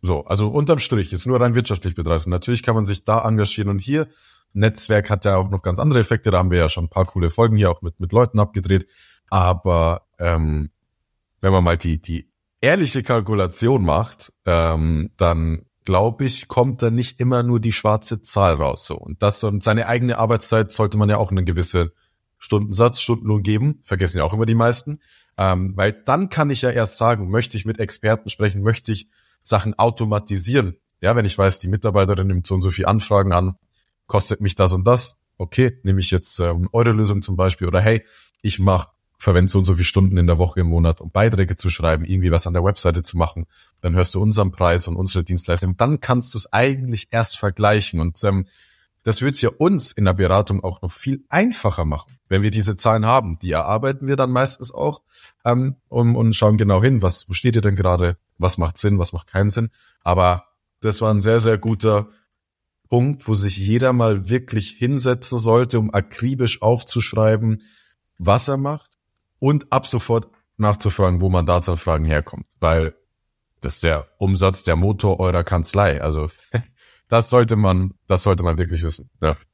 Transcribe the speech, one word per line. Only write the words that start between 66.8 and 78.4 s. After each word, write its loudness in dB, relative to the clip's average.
was 0
er -2
macht -6
und 0
ab 0
sofort -2
nachzufragen, 2
wo 0
Mandatsanfragen 0
herkommt, -2
weil 0
das -6
ist -8
der -2
Umsatz, 0
der 0
Motor 0
eurer 0
Kanzlei. 0
Also -4
<laughs> -10
das 2
sollte 4
man, 2
das 0
sollte 2